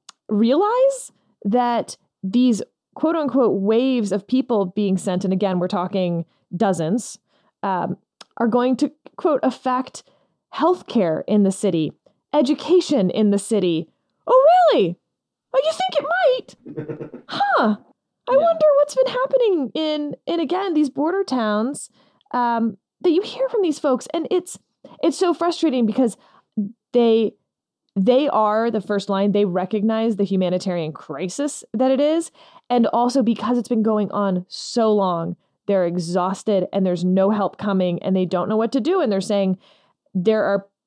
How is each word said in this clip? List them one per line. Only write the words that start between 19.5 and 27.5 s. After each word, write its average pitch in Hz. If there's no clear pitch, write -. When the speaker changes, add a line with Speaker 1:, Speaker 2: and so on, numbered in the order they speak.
Speaker 1:
in, 302
in, 339
again, 349
these 302
border 339
towns, 226
um, 233
that 349
you 339
hear 523
from 440
these 320
folks. 262
And 339
it's, 359
it's 294
so 349
frustrating 311
because 226
they, 226